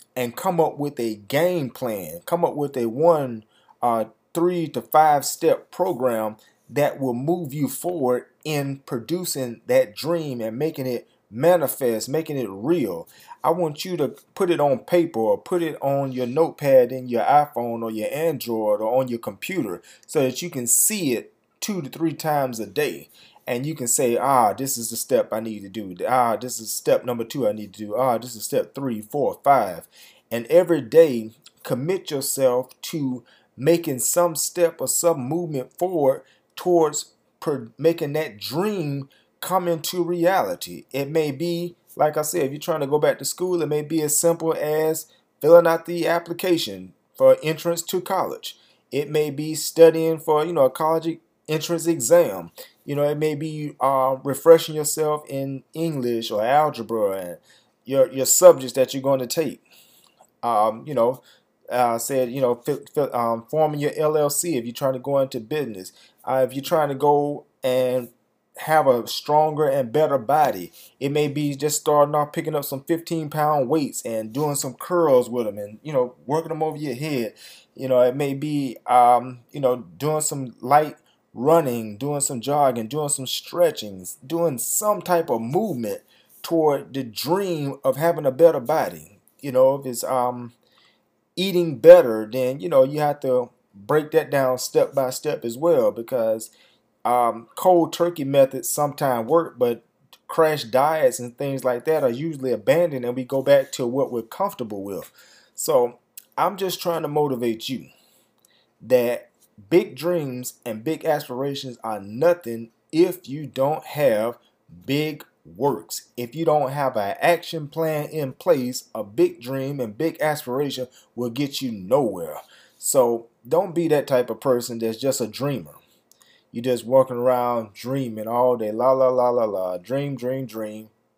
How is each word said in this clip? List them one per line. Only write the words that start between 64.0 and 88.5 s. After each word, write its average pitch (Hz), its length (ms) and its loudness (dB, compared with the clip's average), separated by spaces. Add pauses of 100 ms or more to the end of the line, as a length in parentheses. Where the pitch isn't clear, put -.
L 147 140 2
C 165 260 -2
if 117 80 -4
you're 120 80 -10
trying 131 220 -2
to 127 40 -8
go 139 200 -2
into 131 220 -2
business. 110 520 -6 (320)
Uh, 131 240 0
if 123 60 -14
you're 139 100 -8
trying 156 240 2
to 143 60 -6
go 147 500 2 (180)
and 127 460 0 (480)
have 156 300 2
a 120 200 4
stronger 151 640 0
and 131 240 0
better 143 260 2
body, 113 540 0 (260)
it 139 120 -4
may 147 180 0
be 143 260 -4
just 147 260 -4
starting 147 340 4
off 147 180 0
picking 156 220 -4
up 143 100 -4
some 135 200 -8
fifteen 165 460 -4
pound 151 380 0
weights 147 340 -2
and 110 300 -6
doing 143 240 -2
some 131 180 -8
curls 139 560 2
with 120 160 -4
'em 101 120 -6
and, 104 240 -12
you 151 100 -10
know, 123 220 -2 (120)
working 160 240 -4
'em 156 120 -8
over 156 140 -4
your 147 180 -8
head. 131 400 -4 (400)
You 131 140 -8
know, 127 120 4
it 127 160 4
may 143 180 -2
be, 143 520 -4
um, 123 540 4 (120)
you 147 80 -10
know, 127 160 2
doing 151 460 -4
some 135 380 -6
light 143 360 4 (360)
running, 120 640 0
doing 143 240 -4
some 131 200 -4
jogging, 127 480 0
doing 147 200 -4
some 135 180 -6
stretchings, 107 920 -4 (100)
doing 160 320 -2
some 208 420 -2
type 170 300 0
of 113 100 0
movement 123 640 -4 (400)
toward 151 500 0
the 135 120 -6
dream 147 800 -2
of 131 120 2
having 160 300 0
a 127 60 2
better 151 280 6